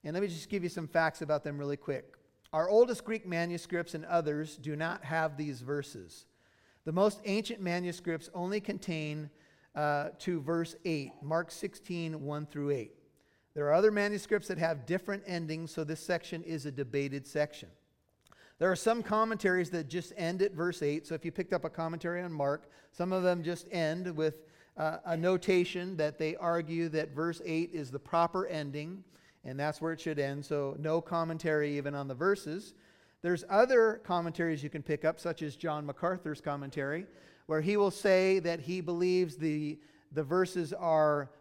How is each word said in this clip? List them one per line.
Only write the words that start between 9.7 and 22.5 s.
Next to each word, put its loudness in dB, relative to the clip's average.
uh, 2
to -2
verse 0
eight, -2
Mark -2
sixteen, -6
one -6
through -4
eight. -4
There 0
are 8
other 8
manuscripts 0
that -2
have 0
different -2
endings, -4
so -4
this -4
section -2
is -6
a -6
debated -4
section. -4
There 4
are 4
some 2
commentaries 2
that -4
just -6
end 0
at 2
verse -2
eight. 0
So -6
if -8
you -4
picked -2
up -2
a -4
commentary -4
on -6
Mark, -2